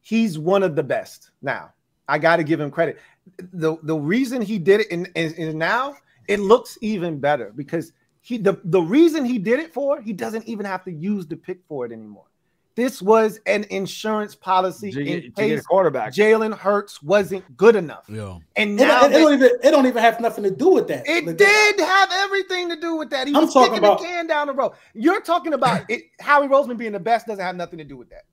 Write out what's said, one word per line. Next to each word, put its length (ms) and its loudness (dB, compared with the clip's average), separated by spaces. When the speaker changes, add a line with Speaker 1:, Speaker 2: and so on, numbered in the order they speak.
Speaker 1:
he's 380 -2
one 240 2
of 120 0
the 80 -2
best 500 -8
now. 280 -6
I 100 0
gotta 260 2
give 160 -2
him 100 -6
credit. 280 -4
The, 300 -4
the 140 -4
reason 440 -2
he 180 -4
did 220 4
it, 100 -2
and, 260 -8
and, 200 -4
and 220 -6
now 380 -2
it 120 0
looks 400 2
even 380 -4
better 360 -2
because 380 -8
he, 160 -8
the, 260 0
the 160 0
reason 440 2
he 140 -2
did 220 0
it 140 -12
for, 260 -4
he 140 -10
doesn't 340 -8
even 160 -8
have 200 -8
to 80 -12
use 340 -6
the 100 -10
pick 320 -12
for 160 -8
it 80 -12
anymore. 320 -20
This 240 -2
was 460 2
an 240 0
insurance 640 -6
policy 580 -2
Speaker 2:
To 100 -6
get, 120 -4
Speaker 1:
in 80 -8
Speaker 2:
to 80 -18
get 20 -20
a 240 -2
Speaker 1:
case 100 -8
Speaker 2:
quarterback. 460 0
Speaker 1:
Jalen 440 2
Hurts 460 -4
wasn't 540 -2
good 180 6
enough. 320 -4
Speaker 3:
Yeah. 320 -12
Speaker 1:
And 220 -2
Speaker 4:
It, 80 8
Speaker 1:
now 180 6
Speaker 4:
it, 20 6
it 80 6
Speaker 1:
they 80 8
Speaker 4:
don't 120 6
even, 160 6
it 60 8
don't 160 4
even 160 0
have 180 4
nothing 240 -4
to 60 0
do 180 0
with 200 4
that. 200 -6
Speaker 1:
It 180 0
Speaker 4:
Like, 120 -6
Speaker 1:
did 420 4
have 320 2
everything 560 -4
to 100 -6
do 180 -6
with 140 -8
that. 180 -4
He 60 -4
Speaker 4:
I'm 120 4
Speaker 1:
was 80 -8
Speaker 4:
talking 180 6
Speaker 1:
kicking 100 -2
the 120 6
Speaker 4:
about 80 -4
Speaker 1:
can 240 -6
down 220 -2
the 40 -8
road. 200 -4
You're 300 0
talking 320 -2
about 300 0
Speaker 4:
<laughs> 60 -20
Speaker 1:
it, 120 -6
Howie 280 2
Roseman 280 0
being 160 -8
the 80 -6
best 260 -2
doesn't 180 -8
have 120 -6
nothing 220 -12
to 60 -16
do 120 -18
with 140 -20
that. 220 -20